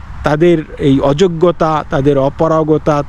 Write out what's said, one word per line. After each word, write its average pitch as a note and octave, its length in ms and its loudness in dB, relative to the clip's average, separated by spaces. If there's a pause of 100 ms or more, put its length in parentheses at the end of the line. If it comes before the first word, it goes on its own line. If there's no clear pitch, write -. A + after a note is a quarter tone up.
(240)
তাদের D#3+ 340 2 (200)
এই C#3 220 2
অযোগ্যতা, D#3+ 880 0
তাদের C#3 280 0
অপারগতা, D3+ 880 0